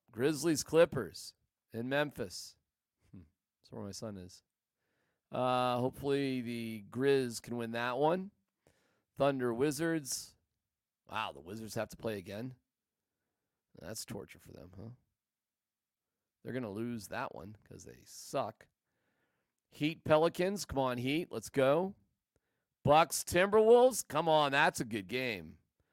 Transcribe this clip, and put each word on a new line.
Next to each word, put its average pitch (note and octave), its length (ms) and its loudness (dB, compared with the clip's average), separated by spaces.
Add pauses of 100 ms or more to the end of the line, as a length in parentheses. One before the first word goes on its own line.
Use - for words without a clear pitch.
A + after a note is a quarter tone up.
(100)
Grizzlies, C#3+ 520 0
Clippers D3 720 2 (400)
in A#2 160 -6
Memphis. C3+ 640 -4 (600)
Hmm, F2+ 100 -20 (360)
that's - 100 -20
where A2+ 140 -10
my G2+ 60 -10
son G#2 260 -12
is. F#2 260 -16 (880)
Uh, B2+ 460 0
hopefully C3 640 -2
the A2+ 500 -8
Grizz C3 520 0
can A#2+ 160 -8
win A#2 140 -6
that A#2+ 260 -2
one. F3+ 320 0 (880)
Thunder, C3+ 340 2
Wizards. D3 800 -2 (800)
Wow, G2+ 240 -6
the C2+ 80 -16
Wizards G#2+ 320 -12
have A2 160 -4
to - 80 -18
play A2+ 180 -4
again. G2+ 380 -10 (1200)
That's G2+ 280 -12
torture G2+ 320 -14
for F#2 140 -20
them, - 220 -20
huh? F#2+ 140 -14 (1500)
They're A2+ 120 -10
gonna B2 160 -6
lose A2+ 380 -8
that A#2+ 260 -8
one G2 220 -16 (120)
'cause F#2+ 160 -20
they - 200 -20
suck. - 640 -10 (1080)
Heat, D#3 300 -6
Pelicans. E3+ 640 2
Come D#3 120 -4
on, B2+ 200 0
Heat. C3+ 340 -2
Let's A2+ 160 -8
go. D3+ 460 2 (920)
Bucks, D#3 400 6
Timberwolves. A3 840 6
Come E3 220 0
on, D3+ 240 6
that's D#3 280 4
a C#3+ 40 -2
good G#2+ 240 -6
game. G2+ 480 -4 (360)